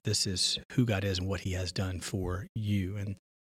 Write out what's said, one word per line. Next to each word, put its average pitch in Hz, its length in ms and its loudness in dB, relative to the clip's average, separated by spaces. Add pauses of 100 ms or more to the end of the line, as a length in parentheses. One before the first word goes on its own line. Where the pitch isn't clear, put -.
this 107 220 2
is - 320 0 (140)
who 127 120 4
God 101 200 2
is 95 140 2
and 90 80 0
what 95 140 0
he 95 120 -2
has 90 200 -2
done 92 280 -2
for 92 540 -2
you. 101 420 2
And 101 200 -4 (280)